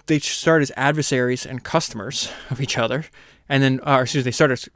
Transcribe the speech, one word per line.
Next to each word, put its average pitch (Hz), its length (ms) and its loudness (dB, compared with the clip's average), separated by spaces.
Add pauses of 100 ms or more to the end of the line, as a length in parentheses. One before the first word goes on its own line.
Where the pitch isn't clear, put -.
they 151 140 2
start - 420 2
as 135 140 -2
adversaries 131 680 0
and 127 200 -10
customers - 680 -4 (180)
of 123 100 -6
each - 180 -2
other, 123 260 -2 (420)
and 139 160 2
then, 131 240 2
uh, 139 140 4
excuse 127 240 -2
me, 127 40 -2
they - 20 0
start 139 220 4
as, - 240 -6